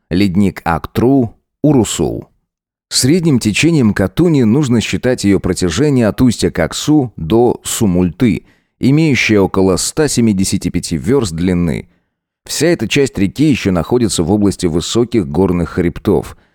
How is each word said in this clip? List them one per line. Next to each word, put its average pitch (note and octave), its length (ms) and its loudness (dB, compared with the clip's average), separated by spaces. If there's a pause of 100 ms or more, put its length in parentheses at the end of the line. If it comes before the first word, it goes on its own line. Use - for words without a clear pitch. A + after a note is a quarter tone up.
(100)
ледник F#2+ 560 0
Актру, A#2 680 0 (260)
Урусул. G2 680 0 (640)
Средним D#3 500 2
течением A#2+ 520 2
Катуни C#3 520 2
нужно A#2+ 360 2
считать A#2+ 440 -4
ее G2 160 2
протяжение A2 680 0
от F#2+ 160 -2
устья G#2 280 2
Каксу A#2+ 680 -2
до A2 480 0
Сумульты, F2+ 840 -2 (320)
имеющее C3+ 640 2
около F#2+ 380 2
ста - 280 -2
семидесяти G#2 600 0
пяти F2 280 -4
верст F#2+ 360 -2
длины. E2+ 560 -2 (560)
Вся - 240 -2
эта E3 180 -2
часть C#3 320 -2
реки A2+ 320 0
еще G2+ 220 0
находится F#2 500 0
в D#2 80 -2
области G2+ 360 0
высоких F#2 600 -2
горных F2 440 0
хребтов. - 640 -2 (180)